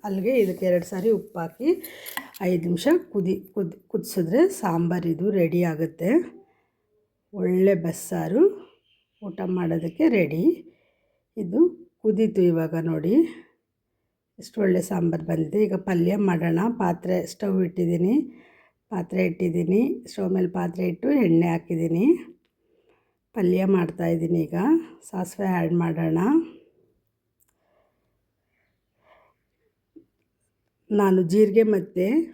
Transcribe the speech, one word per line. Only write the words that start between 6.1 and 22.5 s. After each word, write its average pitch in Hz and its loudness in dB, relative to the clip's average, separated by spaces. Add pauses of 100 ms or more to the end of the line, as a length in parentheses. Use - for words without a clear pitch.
ಒಳ್ಳೆ 185 2 (120)
ಬಸ್ಸಾರು 170 -2 (800)
ಊಟ 190 -12 (180)
ಮಾಡೋದಕ್ಕೆ 165 -2 (120)
ರೆಡಿ. 160 0 (920)
ಇದು 202 -2 (420)
ಕುದೀತು 208 2 (120)
ಇವಾಗ 160 -2 (160)
ನೋಡಿ, 160 0 (1200)
ಎಷ್ಟು - -16
ಒಳ್ಳೆ 185 2
ಸಾಂಬಾರು 170 -2
ಬಂದಿದೆ. 165 -2
ಈಗ 190 -2 (120)
ಪಲ್ಯ 175 2 (140)
ಮಾಡೋಣ. 170 0 (220)
ಪಾತ್ರೆ, 180 -2 (160)
ಸ್ಟವ್ 196 -2
ಇಟ್ಟಿದ್ದೀನಿ, 175 0 (800)
ಪಾತ್ರೆ 185 -4
ಇಟ್ಟಿದ್ದೀನಿ, 175 0 (300)
ಸ್ಟವ್ 190 -6
ಮೇಲೆ 180 0
ಪಾತ್ರೆ 175 -6
ಇಟ್ಟು 220 -6 (160)
ಎಣ್ಣೆ 165 4
ಹಾಕಿದ್ದೀನಿ. 165 -2 (1300)